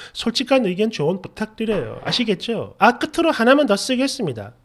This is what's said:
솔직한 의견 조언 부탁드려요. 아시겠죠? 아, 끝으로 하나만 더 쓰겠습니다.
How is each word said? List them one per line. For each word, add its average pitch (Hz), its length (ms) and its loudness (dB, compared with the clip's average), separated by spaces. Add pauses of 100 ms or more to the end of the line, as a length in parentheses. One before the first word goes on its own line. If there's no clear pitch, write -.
(140)
솔직한 254 520 0
의견 190 240 0
조언 185 320 -2
부탁드려요. 190 800 -6
아시겠죠? 214 760 -4
아, 240 180 6
끝으로 320 340 0
하나만 269 360 4
더 - 80 4
쓰겠습니다. 196 760 -4 (120)